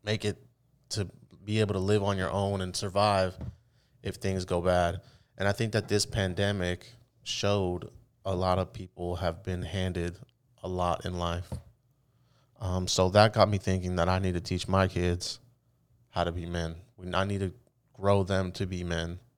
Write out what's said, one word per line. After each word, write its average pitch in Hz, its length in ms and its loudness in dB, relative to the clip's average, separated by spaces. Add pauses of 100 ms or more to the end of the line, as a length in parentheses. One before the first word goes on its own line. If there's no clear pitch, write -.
make 107 220 -2
it 104 120 -2 (520)
to 98 180 -4 (360)
be 107 160 0
able 104 140 2
to 95 60 0
live 101 240 4
on 98 140 2
your 92 140 -2
own 98 300 0
and 92 140 -6
survive 98 600 2 (680)
if 98 120 -6
things 95 300 -2
go 87 160 0
bad. 87 400 2 (360)
And 98 100 0
I 101 40 4
think 110 220 -2
that 104 160 0
this 101 160 2
pandemic 95 800 -2 (360)
showed 92 680 -2 (360)
a 95 100 -2
lot 92 240 2
of 92 140 -4
people 90 440 -6
have 85 260 -2
been 90 200 -4
handed 87 520 -2 (480)
a 92 40 -8
lot 90 380 -2
in 90 120 -4
life. 87 340 -2 (1080)
Um, 92 280 -2
so 92 220 4
that 104 240 8
got 104 160 6
me 104 80 0
thinking 90 380 0
that 85 140 2
I 92 100 2
need 92 160 0
to 85 60 -2
teach - 260 -4
my 95 200 4
kids 87 520 -2 (720)
how 87 140 -2
to 87 80 0
be 85 140 -6
men. 85 300 -4 (220)
We, 90 160 -10
I 92 120 2
need 101 140 -4
to 95 120 -2 (420)
grow 98 300 2
them 92 300 0
to 98 140 -4
be 90 160 -6
men. 85 360 -4 (180)